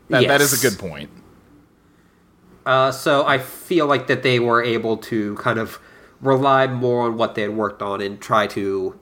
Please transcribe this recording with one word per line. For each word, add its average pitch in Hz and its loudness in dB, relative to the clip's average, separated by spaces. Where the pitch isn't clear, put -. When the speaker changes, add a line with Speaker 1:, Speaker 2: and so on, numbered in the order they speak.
Speaker 1:
That, 127 4
that 143 4
is 139 4
a 120 0
Speaker 2:
Yes. 113 0
Speaker 1:
good - -18
point. 73 -14
Speaker 2:
Uh, 131 2
so 143 0
I 139 2
feel 151 -2
like 135 0
that 127 0
they 123 2
were 117 2
able 113 -2
to 104 -4
kind 113 -2
of 110 -8
rely 135 2
more 123 0
on 113 -2
what 113 -2
they 110 -4
had 104 -4
worked 104 -4
on 101 -4
and 101 -8
try 107 2
to 98 -4